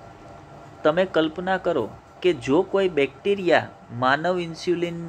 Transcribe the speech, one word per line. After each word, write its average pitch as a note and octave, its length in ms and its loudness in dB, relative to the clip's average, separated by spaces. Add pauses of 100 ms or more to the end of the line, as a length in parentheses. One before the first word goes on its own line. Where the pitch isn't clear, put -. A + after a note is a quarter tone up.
(840)
તમે E3 220 2
કલ્પના F3+ 520 -2
કરો D#3 320 -2 (320)
કે F3+ 120 4
જો C3+ 280 2
કોઈ G3 280 0
બેક્ટેરિયા D3+ 800 0 (220)
માનવ C#3+ 480 0
ઇન્સ્યુલિન E3+ 540 -4 (160)